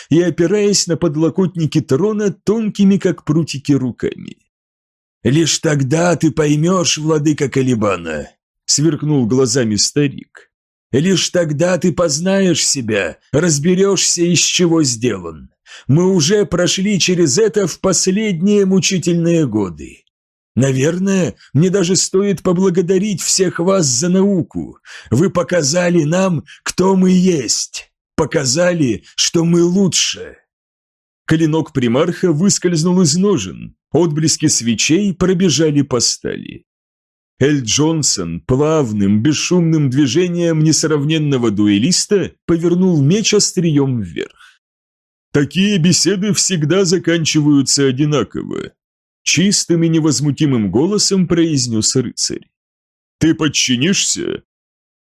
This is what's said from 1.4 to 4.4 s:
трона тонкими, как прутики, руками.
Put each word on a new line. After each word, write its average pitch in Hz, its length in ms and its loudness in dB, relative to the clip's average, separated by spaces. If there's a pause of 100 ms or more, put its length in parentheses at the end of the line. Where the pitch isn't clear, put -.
трона 208 520 -2
тонкими, 202 640 0
как - 260 -2
прутики, 151 480 -2
руками. - 640 -4 (880)